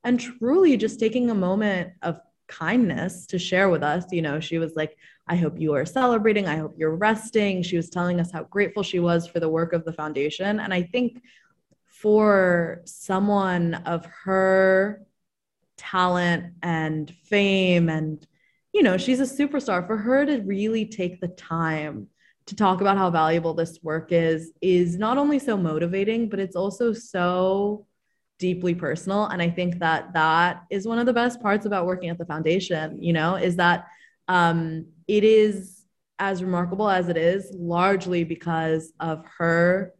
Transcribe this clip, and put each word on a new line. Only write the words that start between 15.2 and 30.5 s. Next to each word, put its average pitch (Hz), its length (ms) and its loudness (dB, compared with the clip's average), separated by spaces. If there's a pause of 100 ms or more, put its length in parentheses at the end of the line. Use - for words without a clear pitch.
talent 180 760 0 (100)
and 156 460 -4 (140)
fame, 190 680 2
and, 156 360 -6 (480)
you 415 80 2
know, 190 160 4
she's 247 220 0
a 269 40 0
superstar, 262 640 -2
for 220 120 -4
her 254 280 2
to 269 160 0
really 214 440 -2
take 180 360 -8
the 180 60 -6
time 156 800 -6 (400)
to 202 80 -14
talk 185 260 2
about 196 160 2
how 185 140 2
valuable 165 420 2
this 165 300 -4
work 160 280 -6
is, 165 400 0 (100)
is 180 360 2
not 226 220 0
only 285 180 2
so 262 180 -2
motivating, 190 720 -2
but 202 120 -6
it's 190 160 -6
also 196 360 -2
so 196 960 -2 (540)
deeply 180 340 -2
personal. 175 520 -2
And 185 140 -6
I 170 120 0
think 175 260 -4
that 160 360 -2
that 165 580 2